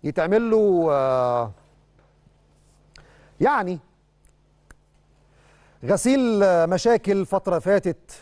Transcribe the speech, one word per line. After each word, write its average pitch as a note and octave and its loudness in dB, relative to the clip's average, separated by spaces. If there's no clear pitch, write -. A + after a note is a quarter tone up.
يتعمل F3+ 0
له، G3+ 2
آه، B2+ 0
يعني G3 -2
غسيل، A#3 0
آه، F3 4
مشاكل G3 0
فترة F#3 -2
فاتت F#3 -2